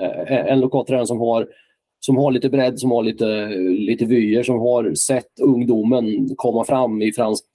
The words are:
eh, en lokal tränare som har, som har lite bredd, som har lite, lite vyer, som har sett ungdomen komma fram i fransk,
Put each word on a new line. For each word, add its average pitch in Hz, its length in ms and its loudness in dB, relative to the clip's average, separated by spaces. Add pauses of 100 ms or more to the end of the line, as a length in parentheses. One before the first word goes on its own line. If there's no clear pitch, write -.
(380)
eh, 95 140 0
en 135 80 4
lokal 131 260 0
tränare 123 220 0
som 113 120 -4
har, 113 280 0 (520)
som 135 180 2
har 139 140 2
lite 127 180 0
bredd, 131 300 0
som 127 120 0
har 117 120 2
lite, 110 420 -2 (420)
lite 117 180 -2
vyer, 113 380 2
som 120 160 0
har 117 360 0
sett - 460 -4
ungdomen 120 920 2
komma 113 300 -2
fram 120 360 0
i 110 120 0
fransk, 110 300 -2 (100)